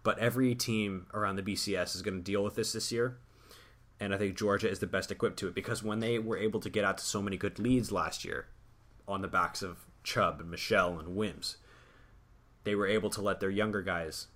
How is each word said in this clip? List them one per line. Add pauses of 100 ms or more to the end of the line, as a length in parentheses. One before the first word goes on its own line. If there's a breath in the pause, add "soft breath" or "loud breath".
but
every
team
around
the
B
C
S
is
gonna
deal
with
this
this
year, (840)
and
I
think
Georgia
is
the
best
equipped
to
it,
because
when
they
were
able
to
get
out
to
so
many
good
leads
last
year (640)
on
the
backs
of (180)
Chubb
and
Michel
and
Wims, (1040)
they
were
able
to
let
their
younger
guys